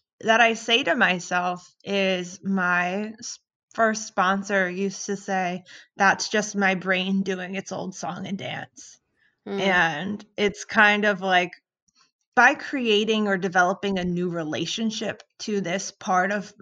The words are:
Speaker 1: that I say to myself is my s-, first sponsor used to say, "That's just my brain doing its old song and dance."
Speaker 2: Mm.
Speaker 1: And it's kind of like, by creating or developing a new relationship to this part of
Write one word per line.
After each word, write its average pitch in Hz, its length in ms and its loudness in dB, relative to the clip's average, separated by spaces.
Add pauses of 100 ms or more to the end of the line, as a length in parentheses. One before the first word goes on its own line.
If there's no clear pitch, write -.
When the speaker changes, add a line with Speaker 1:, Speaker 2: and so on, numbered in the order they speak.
(200)
Speaker 1:
that 226 200 4
I 226 140 4
say 233 300 0
to 330 120 2
myself 180 800 -2 (100)
is 190 600 -2
my 185 720 0
s-, - 200 -14 (360)
first 220 320 0
sponsor 196 640 0
used 190 360 -4
to 202 100 -4
say, 185 480 -4 (320)
"That's 196 320 2
just 214 280 -2
my 190 200 2
brain 185 460 0
doing 185 340 -6
its 190 160 -8
old 185 220 -6
song 180 320 -8
and 196 120 -6
dance." - 600 -12 (480)
Speaker 2:
Mm. 196 160 -4
Speaker 1:
And 180 640 0 (120)
it's 202 280 -2
kind 208 400 4
of 208 160 2
like, 180 320 2 (840)
by 247 180 8
creating 220 760 0
or 196 100 2
developing 190 600 0
a 175 60 -2
new 175 260 -2
relationship 170 920 -4 (180)
to 208 200 -2
this 180 320 -4
part 190 400 0
of 208 300 -6